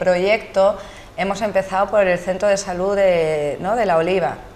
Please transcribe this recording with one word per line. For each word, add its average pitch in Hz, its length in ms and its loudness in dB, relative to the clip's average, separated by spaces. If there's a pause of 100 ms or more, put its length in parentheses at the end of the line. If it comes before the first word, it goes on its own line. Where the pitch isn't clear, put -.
proyecto, 190 760 2 (400)
hemos 190 260 -4
empezado 190 440 0
por 202 220 2
el 175 100 2
Centro 185 300 -2
de 196 80 4
Salud 190 400 -4
de, 156 640 2
¿no? 196 160 -2
de 226 100 0
La 170 120 2
Oliva, 165 360 0 (220)